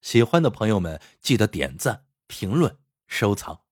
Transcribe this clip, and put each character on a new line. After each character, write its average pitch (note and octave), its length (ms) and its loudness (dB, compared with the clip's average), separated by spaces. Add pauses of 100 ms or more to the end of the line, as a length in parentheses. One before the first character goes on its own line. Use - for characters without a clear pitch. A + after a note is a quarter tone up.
喜 - 220 2
欢 E3 200 4
的 D3 60 2
朋 A2 200 -2
友 G#2 120 2
们， D#2+ 220 -8 (180)
记 C3 160 0
得 G#2+ 100 4
点 C2+ 300 -6
赞、 - 300 -6 (200)
评 - 240 -8
论、 C#3 280 0 (280)
收 G2+ 280 0
藏。 - 380 -12